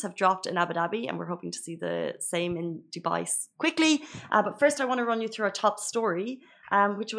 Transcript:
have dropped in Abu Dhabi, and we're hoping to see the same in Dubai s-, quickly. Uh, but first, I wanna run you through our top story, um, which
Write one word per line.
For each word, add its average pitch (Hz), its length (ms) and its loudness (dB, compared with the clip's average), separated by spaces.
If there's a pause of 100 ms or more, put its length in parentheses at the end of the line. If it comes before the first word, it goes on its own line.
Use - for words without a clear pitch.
have 180 180 -6
dropped 185 280 4
in 190 120 -4
Abu 170 120 0
Dhabi, 185 340 0
and - 100 -4
we're 170 160 -6
hoping 175 220 -8
to - 100 -10
see 170 80 -8
the 170 220 -4 (360)
same 175 280 0
in 170 60 -4 (280)
Dubai 170 280 -2
s-, - 260 -4 (160)
quickly. 320 300 4 (360)
Uh, 208 160 6
but - 160 -6
first, 285 180 4
I 269 100 2
wanna 247 200 0
run 226 140 0
you 220 80 -4
through 214 180 -2
our 196 140 -8
top 208 120 4 (160)
story, 214 360 0 (480)
um, 202 140 6 (100)
which 214 180 -6